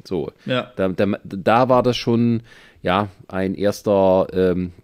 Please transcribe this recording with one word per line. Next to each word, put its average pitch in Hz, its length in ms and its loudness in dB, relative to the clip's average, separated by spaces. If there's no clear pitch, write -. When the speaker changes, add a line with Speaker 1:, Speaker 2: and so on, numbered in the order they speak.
Speaker 1:
So. 85 260 -6
Speaker 2:
Ja. 127 300 -6
Speaker 1:
Da, 95 140 0
da, 98 160 -2
da 113 440 2
war 127 140 4
das 120 140 0
schon, 117 460 0
ja, 95 240 0
ein 95 300 -4
erster, 95 760 2
ähm, 90 380 0